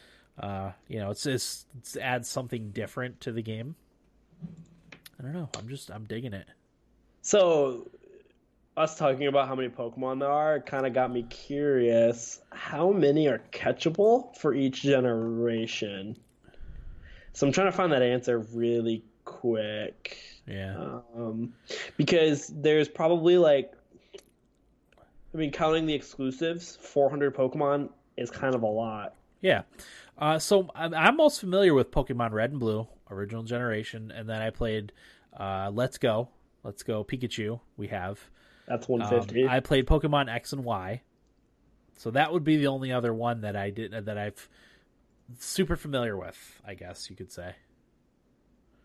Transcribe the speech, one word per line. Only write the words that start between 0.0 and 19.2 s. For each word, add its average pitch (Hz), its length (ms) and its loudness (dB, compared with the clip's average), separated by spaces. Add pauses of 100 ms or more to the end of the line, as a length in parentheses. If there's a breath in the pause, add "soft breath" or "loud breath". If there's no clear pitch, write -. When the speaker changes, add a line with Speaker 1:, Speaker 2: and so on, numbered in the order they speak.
Speaker 1:
Uh, 98 320 -8 (160)
you 113 120 -8
know, 101 120 -6
it's, - 160 -6
it's, - 400 -4 (280)
it 127 40 -8
adds 127 280 -4
something 120 440 -8
different 123 500 -8
to 123 100 -8
the 113 120 -6
game. 113 320 -10 (1400)
I 131 40 -14
don't 135 100 -10
know. 170 160 -8 (100)
I'm 107 100 -12
just, 139 220 -14
I'm 107 140 -14
digging 113 280 -8
it. 98 140 -12 (760)
Speaker 2:
So, 151 640 4 (880)
us 156 220 0
talking 139 300 2
about 135 200 4
how 131 80 -4
many 127 140 -2
Pokemon 127 500 -6
there 139 100 0
are 151 300 2
kinda 135 300 -2
got 123 220 2
me 120 120 -2
curious. 120 1200 2 (100)
How 165 400 0
many 151 360 6
are 117 140 2 (100)
catchable 208 840 2
for 147 160 2
each 135 280 0
generation? 113 1400 0 (1120 soft breath)
So - 160 0
I'm 135 60 2
trying 196 140 4
to 175 40 2
find 170 220 2
that 127 80 4
answer 123 380 2
really 117 680 -2 (180)